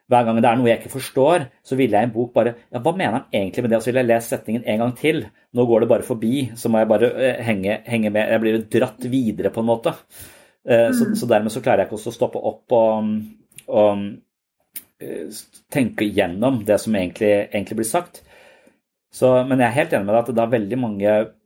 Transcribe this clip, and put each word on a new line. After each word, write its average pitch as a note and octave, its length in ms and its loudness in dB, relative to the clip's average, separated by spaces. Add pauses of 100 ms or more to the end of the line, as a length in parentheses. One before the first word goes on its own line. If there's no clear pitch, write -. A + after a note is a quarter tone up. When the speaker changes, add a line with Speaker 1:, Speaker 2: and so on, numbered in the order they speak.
Speaker 1:
hver B2 160 4
gang A2+ 160 0
det A2+ 80 4
er A2+ 80 2
noe B2+ 120 2
jeg A2 120 4
ikke - 200 -16
forstår, C#3 480 0 (160)
så C3+ 120 -4
vil C3 140 2
jeg G#2 100 4
i A#2 40 2
en A#2+ 100 -2
bok A#2+ 180 -4
bare, A#2 220 2 (180)
ja, A#2+ 60 -6
hva B2 180 -2
mener D3+ 160 -2
han C3 200 -4
egentlig G2+ 300 -4
med A#2 80 0
det? A2+ 80 2
Og A2 40 -6
så B2+ 80 -4
vil B2 120 0
jeg B2 40 0
lese A#2 300 0
setningen A2+ 300 -6
en A2 120 0
gang B2 160 -2
til. D3+ 300 -2 (300)
Nå B2 120 2
går A2+ 140 6
det A#2+ 80 2
bare A2 180 4
forbi, B2 480 -2
så - 160 -6
må A2+ 80 2
jeg A2 100 2
bare, A2+ 220 4
eh, B2 320 -2
henge, G#2 440 -4
henge A2 260 -2
med. G#2+ 180 0
Jeg A2+ 100 2
blir A2 180 2 (120)
dratt A#2+ 300 2 (100)
videre G#2+ 400 -2
på A2+ 100 -6
en A2+ 60 -2
måte. A#2 280 0 (760)
Eh, A#2 220 6
så, B2 160 2
Speaker 2:
Mm. G#2 100 -2
Speaker 1:
så A#2+ 120 -4
dermed A2 240 2
så C3 100 -6
klarer A2 160 2
jeg F#2+ 100 0
ikke G#2+ 100 -8
også A#2 120 -10
å - 80 -12
stoppe - 240 -2
opp - 300 -6
og, A2 460 2 (500)
og, G#2 300 2 (1000)
eh, - 260 -10 (440)
tenke A2+ 360 -2
igjennom G2+ 580 0
det G#2 160 4
som A2 140 -2
egentlig, G2+ 560 0
egentlig G#2 260 -6
blir A2 140 -4
sagt. - 320 -6 (920)
Så, B2+ 340 2
men C3 120 0
jeg B2 100 2
er A#2 140 -4
helt E3 100 -4
enig G#2+ 140 -2
med G#2 80 0
deg A#2 140 4
at B2 60 -4
det A2+ 80 0
er A#2 160 0
veldig G#2+ 200 -4
mange G#2+ 520 0 (160)